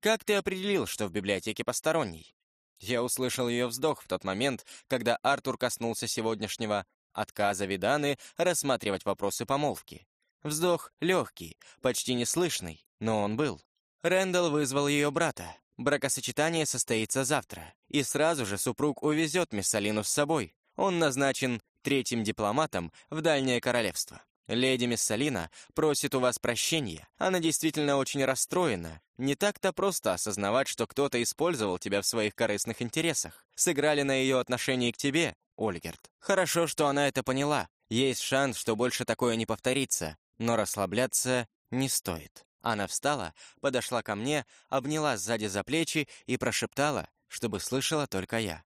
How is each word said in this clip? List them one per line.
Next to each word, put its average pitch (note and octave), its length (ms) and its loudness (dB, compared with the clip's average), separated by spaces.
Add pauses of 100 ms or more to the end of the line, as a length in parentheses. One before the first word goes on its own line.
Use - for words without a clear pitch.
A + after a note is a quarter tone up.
"Как A3 220 2
ты G#3+ 100 2
определил, F#3+ 540 0
что - 200 -4
в F2+ 40 -4
библиотеке G2+ 520 -2
посторонний?" B2 720 -2 (440)
Я A#2 240 0
услышал B2+ 440 -2
её A#2+ 200 0
вздох C3+ 340 -2
в - 60 -20
тот F#2 160 -4
момент, G#2+ 420 -2 (220)
когда A#2 300 0
Артур C3 420 0
коснулся A#2 480 -2
сегодняшнего G#2+ 800 -2 (260)
отказа G2+ 520 0
Виданы B2 520 0 (200)
рассматривать C3+ 680 0
вопросы G2+ 400 -2
помолвки. C#3 640 -4 (340)
Вздох D#3+ 500 0 (100)
лёгкий, D#3 540 -2 (260)
почти B2+ 340 0
неслышный, A#2+ 680 -2 (160)
но A2 220 2
он G#2 160 -2
был. B2+ 240 -2 (400)
"Рэндалл F3+ 480 2
вызвал C#3+ 380 2
её D3 240 2
брата. C3+ 440 -2 (220)
Бракосочетание C#3+ 880 0
состоится A#2+ 580 0
завтра, B2 500 -2 (140)
и C#3+ 160 2
сразу D#3 420 2
же G2 120 -2
супруг C3 460 0
увезёт D#3 500 2
мисс G2+ 200 0
Алину G#2+ 300 2
с - 60 -4
собой. D3 460 0 (200)
Он F#3+ 240 2
назначен C3+ 640 2 (200)
третьим B2 420 0
дипломатом G#2 680 -2 (180)
в D#3 120 -6
Дальнее C3+ 400 2
Королевство. A#2+ 600 -2 (260)
Леди B2 380 2
мисс A#2+ 240 0
Алина A2 400 -2 (240)
просит D3+ 400 2
у C3+ 60 2
вас B2 200 2
прощения. A#2 680 -2 (100)
Она F#3 220 0
действительно D3+ 580 2
очень C3+ 280 0
расстроена. A#2+ 760 0 (160)
Не C3+ 180 0
так-то G3 380 0
просто G2+ 400 0
осознавать, G2+ 540 0
что - 200 -2
кто-то C3+ 340 0
использовал A#2 560 0
тебя G2+ 240 -2
в - 60 -2
своих G#2+ 280 0
корыстных G#2+ 460 -2
интересах. D#3 640 -4 (100)
Сыграли D3 460 2
на C#3 120 2
её C3 260 4
отношении B2 520 0
к - 60 -10
тебе, C#3+ 380 0 (220)
Ольгерт. F2 600 -6
Хорошо, F3 480 2
что D3 200 2
она C#3+ 200 2
это C3 160 -2
поняла. C3+ 460 0 (200)
Есть B2+ 320 2
шанс, C3+ 340 0
что - 200 -2
больше B2 280 0
такое A#2 320 0
не A2+ 120 -2
повторится, A#2+ 680 -2 (220)
но A#2 180 2
расслабляться A2 920 0 (240)
не C3 180 0
стоит". - 560 -6 (160)
Она G#2 260 0
встала, C3 460 -2 (260)
подошла B2 440 0
ко G#2+ 120 -2
мне, B2+ 300 -2 (240)
обняла C#3+ 480 0
сзади G#2+ 300 -2
за G2 160 -2
плечи D3+ 440 0 (200)
и B2 100 0
прошептала, C3 720 0 (180)
чтобы A2 320 -4
слышала C3+ 480 0
только F#2+ 300 -4
я. F2+ 260 -4 (120)